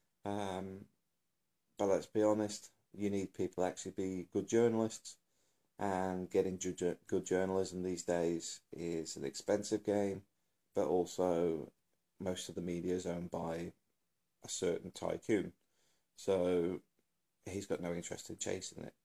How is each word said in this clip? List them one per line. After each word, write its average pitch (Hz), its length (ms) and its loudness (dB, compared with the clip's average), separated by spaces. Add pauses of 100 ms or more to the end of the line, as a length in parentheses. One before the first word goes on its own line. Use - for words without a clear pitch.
(260)
Um, 98 580 -4 (920)
but 104 80 2
let's 92 180 4
be - 180 2
honest, 107 480 2 (220)
you 101 160 -2
need 98 240 0
people 92 320 0
to 90 40 2
actually - 240 -6
be 95 380 -2
good 101 160 0
journalists, 113 720 4 (600)
and 92 520 0
getting 95 280 2
ju-, 92 160 -4
ju-, 87 320 0
good 92 180 0
journalism 92 580 0
these 90 200 -2
days 85 580 0 (140)
is 82 420 -4
an 71 80 -6
expensive 104 600 -2
game, 101 340 2 (540)
but 92 120 2
also 85 880 2 (480)
most 92 300 -4
of - 40 -14
the 95 60 -4
media 87 320 -2
is 90 140 -2
owned 87 240 -4
by 85 420 -4 (720)
a - 60 -14
certain 87 400 -2
tycoon. 87 640 0 (640)
So 90 680 2 (640)
he's 98 180 -6
got 87 160 -4
no 87 140 -2
interest 87 340 -8
in 90 80 -8
chasing - 480 -6
it. - 80 -12 (120)